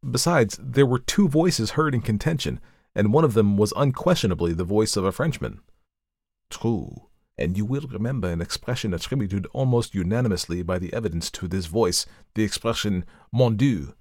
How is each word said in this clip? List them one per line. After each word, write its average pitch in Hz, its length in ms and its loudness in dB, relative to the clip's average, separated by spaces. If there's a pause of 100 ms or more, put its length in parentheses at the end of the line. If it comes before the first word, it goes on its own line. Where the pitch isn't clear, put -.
Besides, 131 540 2
there 135 240 4
were 123 140 0
two - 280 2
voices 151 440 2
heard 151 240 0
in 113 60 0
contention, 117 580 -2 (340)
and 104 180 4
one 156 120 6
of 135 100 4
them 101 240 4
was 104 180 2
unquestionably 113 800 2
the 85 100 -2
voice 104 320 0
of 98 100 0
a 95 60 2
Frenchman." 78 500 -4 (880)
"True, - 560 -4 (280)
and 87 220 -2
you 104 80 0
will 135 220 -4
remember 110 420 -4
an 85 100 -2
expression 107 540 -4
attributed 98 540 -4
almost 127 480 0
unanimously 95 680 0
by 90 160 -2
the 90 160 -6
evidence 85 380 -4
to - 160 -8
this 90 180 -4
voice, 87 400 2 (300)
the 107 80 2
expression, 104 600 -2 (280)
'Mon 117 260 2
Dieu.' 98 440 0